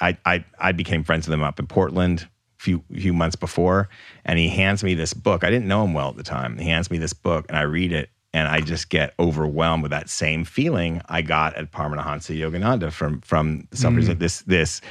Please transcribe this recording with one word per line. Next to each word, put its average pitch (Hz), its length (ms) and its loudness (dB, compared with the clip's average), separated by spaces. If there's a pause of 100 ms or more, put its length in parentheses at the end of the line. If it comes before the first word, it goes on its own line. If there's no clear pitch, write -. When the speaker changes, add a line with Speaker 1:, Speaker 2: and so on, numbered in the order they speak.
Speaker 1:
I, 87 240 2
I, 87 180 2 (160)
I 92 120 2
became 85 320 -2
friends 80 240 0
with 78 60 0
him 76 100 0
up 71 160 -4
in 71 80 -6
Portland 90 540 2 (380)
a - 40 -18
few, 90 200 0 (100)
few 87 200 0
months 82 240 2
before. 90 520 2 (360)
And 85 140 2
he 82 100 4
hands 98 340 2
me 92 120 2
this 80 180 -2
book. 90 320 0
I 90 40 4
didn't 113 180 2
know 104 180 2
him 87 80 0
well 69 160 -2
at - 80 -10
the - 60 -12
time. 62 340 -6
He 67 120 -4
hands 82 220 0
me 85 60 -2
this 80 160 -4
book, 82 340 -2
and 78 100 -4
I 76 40 0
read 82 320 0
it, 73 160 -2 (240)
and 78 160 2
I 80 120 2
just 78 280 -6
get 76 300 0
overwhelmed 80 640 2
with 73 80 -4
that 73 180 -6
same 80 360 -2
feeling 87 640 0
I 85 140 -2
got 80 340 0
at 78 160 -10
Paramahansa 76 640 -6
Yogananda 87 540 0
from, 73 300 -4
from 78 500 0
some 120 220 2
Speaker 2:
Mm. 117 40 6
Speaker 1:
reason, 90 220 4
this, 87 220 -2
this 82 500 2